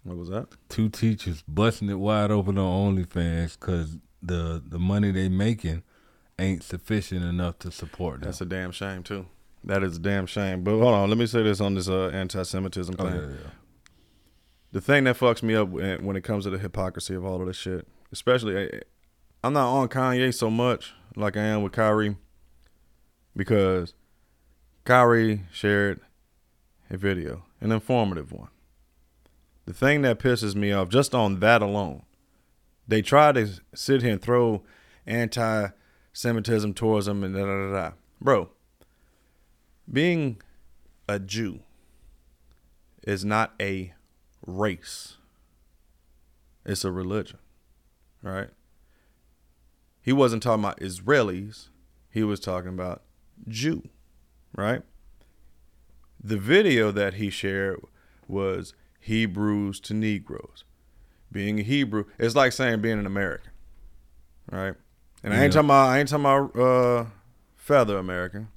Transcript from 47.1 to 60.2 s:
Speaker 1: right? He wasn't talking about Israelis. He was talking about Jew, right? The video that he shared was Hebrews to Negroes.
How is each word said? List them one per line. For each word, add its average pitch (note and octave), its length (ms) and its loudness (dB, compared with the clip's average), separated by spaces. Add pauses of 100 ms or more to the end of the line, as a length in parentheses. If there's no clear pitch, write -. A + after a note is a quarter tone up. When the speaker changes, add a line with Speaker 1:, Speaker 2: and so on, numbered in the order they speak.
Speaker 1:
right? F#2+ 280 -10 (1500)
He B2 120 2
wasn't B2 300 4
talking A2 200 2
about G2+ 160 -6
Israelis. G2 880 -2 (400)
He A2 140 -2
was G#2 160 -2
talking F2+ 300 -6
about F2+ 320 -8 (460)
Jew, B2 360 -4 (720)
right? G#2+ 260 -2 (1400)
The G#2+ 140 -2
video B2 540 4
that G2+ 240 0
he G#2 140 -4
shared G2 520 -4 (460)
was F#2+ 460 -4 (280)
Hebrews G#2 800 0
to - 120 -8
Negroes. - 720 -4 (680)